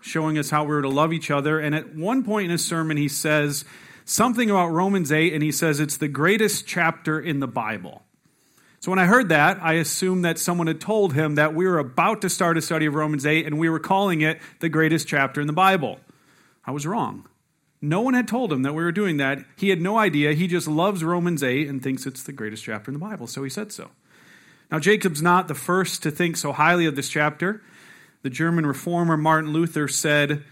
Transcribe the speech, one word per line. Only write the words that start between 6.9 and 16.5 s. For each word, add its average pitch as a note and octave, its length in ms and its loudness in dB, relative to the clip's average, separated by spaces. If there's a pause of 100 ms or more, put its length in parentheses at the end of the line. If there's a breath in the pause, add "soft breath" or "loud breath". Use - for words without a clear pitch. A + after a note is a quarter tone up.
in D3 220 -4
the C3+ 60 -2
Bible. G#2+ 580 -8 (760 soft breath)
So F3+ 100 -4
when F#3 80 4
I F3+ 80 6
heard A#3 200 6
that, E3 340 4
I D#3+ 120 0
assumed F3+ 500 0
that E3 160 0
someone F3 280 -2
had D#3+ 120 -2
told G3+ 320 0
him D3+ 240 0
that D3+ 180 2
we F3+ 140 0
were F3 120 2
about E3 420 0
to F#3 80 -2
start E3+ 280 2
a D#3 40 0
study D#3 240 0
of D3 100 0
Romans D3+ 300 -2
eight, D#3 200 2
and D3+ 140 -4
we E3 80 2
were E3 100 0
calling F#3+ 440 0
it D#3 180 0 (220 loud breath)
the E3 80 -2
greatest D#3 360 2
chapter C#3 360 0
in D3 60 -2
the D3+ 60 -2
Bible. F3+ 460 2 (640 soft breath)